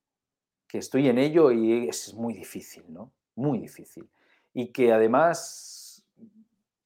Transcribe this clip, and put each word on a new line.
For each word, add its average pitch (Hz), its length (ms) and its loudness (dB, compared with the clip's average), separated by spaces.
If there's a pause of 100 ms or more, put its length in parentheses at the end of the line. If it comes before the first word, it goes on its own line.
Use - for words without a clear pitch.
(680)
que 110 100 -10
estoy 135 300 0
en 120 100 2
ello 151 340 4
y 117 360 0
es - 260 -12
muy 117 200 -8
difícil, - 580 -18
¿no? - 200 -18 (240)
Muy 127 220 -4
difícil. - 520 -18 (420)
Y 123 200 -8
que 120 200 4
además 131 1120 0 (800)